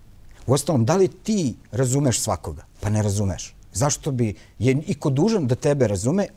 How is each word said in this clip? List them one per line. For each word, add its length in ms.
Uostalom, 380
da 120
li 120
ti 460
razumeš 480
svakoga?” 440
Pa 100
ne 120
razumeš. 520
Zašto 380
bi, 240
je 280
iko 240
dužan 360
da 80
tebe 340
razume 480